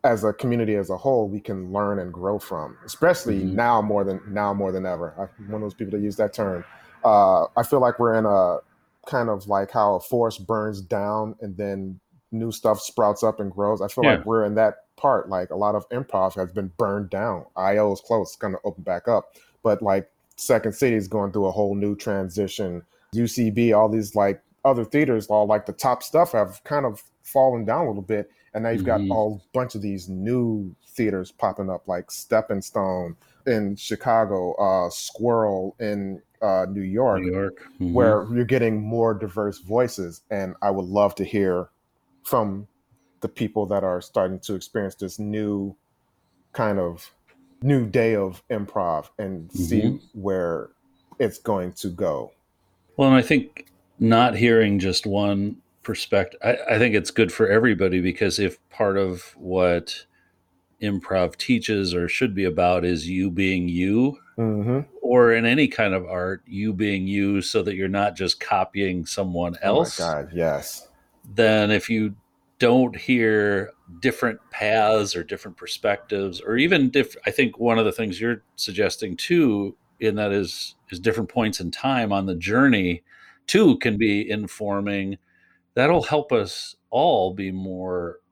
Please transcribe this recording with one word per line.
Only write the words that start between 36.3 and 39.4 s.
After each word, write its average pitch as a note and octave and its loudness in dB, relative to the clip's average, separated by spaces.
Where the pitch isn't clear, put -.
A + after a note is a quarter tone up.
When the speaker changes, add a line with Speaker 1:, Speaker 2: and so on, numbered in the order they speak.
Speaker 1:
uh, F#2+ 2
New G2 -6
York, G2 0
Speaker 2:
New F2+ -2
York. G2 -4
Mm-hmm. F2+ -2
Speaker 1:
where A2 4
you're A#2+ 0
getting A2+ 2
more A2+ 0
diverse G#2 -4